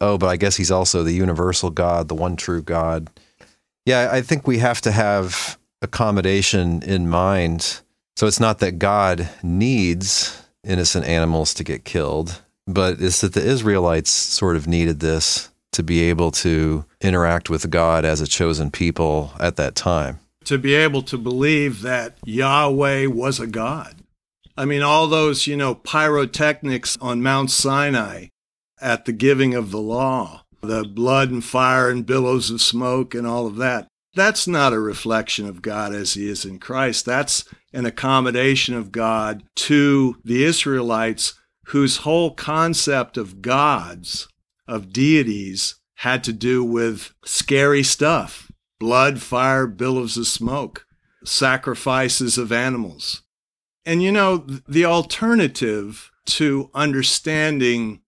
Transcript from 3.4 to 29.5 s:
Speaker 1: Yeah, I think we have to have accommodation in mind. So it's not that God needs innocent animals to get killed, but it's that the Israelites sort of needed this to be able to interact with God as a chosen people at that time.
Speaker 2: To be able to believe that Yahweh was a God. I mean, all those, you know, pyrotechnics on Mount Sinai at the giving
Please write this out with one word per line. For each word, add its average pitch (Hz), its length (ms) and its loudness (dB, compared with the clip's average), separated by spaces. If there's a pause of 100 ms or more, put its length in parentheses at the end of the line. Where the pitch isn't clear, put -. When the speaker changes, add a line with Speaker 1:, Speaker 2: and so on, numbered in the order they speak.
Speaker 1:
Yeah, 123 260 2
I 131 100 2
think 139 260 -2
we 123 100 2
have 120 240 2
to 113 100 2
have 101 680 0 (240)
accommodation 95 1000 2
in 92 260 0
mind. 85 720 0 (340)
So - 100 0
it's 104 140 2
not 110 180 2
that 90 220 -2
God 95 500 2 (140)
needs 95 1000 0 (220)
innocent 90 420 0
animals 82 480 0
to - 100 -8
get - 220 -6
killed, 80 560 -4 (240)
but 92 340 0
it's 90 220 0
that 95 120 0
the 90 120 0
Israelites 98 640 2
sort - 460 0
of 76 120 -2
needed 82 340 0
this 80 480 -2 (240)
to 87 100 -2
be 82 180 0
able 82 300 2
to 78 520 0 (160)
interact 87 480 2
with 82 220 -4
God 82 360 4
as 78 160 0
a 73 60 -2
chosen 78 440 0
people 78 680 -2
at 85 180 -2
that 71 180 -4
time. 76 440 -2 (260)
Speaker 2:
To 139 120 -2
be 139 160 0
able 147 300 2
to 135 140 -8
believe 131 640 0
that 120 400 -4
Yahweh 135 840 2
was 127 340 -2
a 117 60 -6
God. 113 520 -6 (600)
I 135 80 -4
mean, 143 160 0
all 151 240 4
those, 151 400 2
you 147 100 -2
know, 135 200 0
pyrotechnics 147 1200 0
on 123 220 -2
Mount 135 300 2
Sinai 127 800 0 (520)
at 120 240 -2
the 127 60 -2
giving 131 420 2